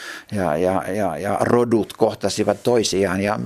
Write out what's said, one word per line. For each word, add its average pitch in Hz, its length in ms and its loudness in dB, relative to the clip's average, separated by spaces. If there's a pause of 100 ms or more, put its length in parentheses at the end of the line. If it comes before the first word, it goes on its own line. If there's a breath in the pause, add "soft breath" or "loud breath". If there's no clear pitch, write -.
(320 loud breath)
ja, 87 260 0
ja, 90 260 0 (120)
ja, 92 220 -2
ja 98 240 -4
rodut 113 520 2
kohtasivat 104 720 0
toisiaan. 98 580 2
Ja 104 240 0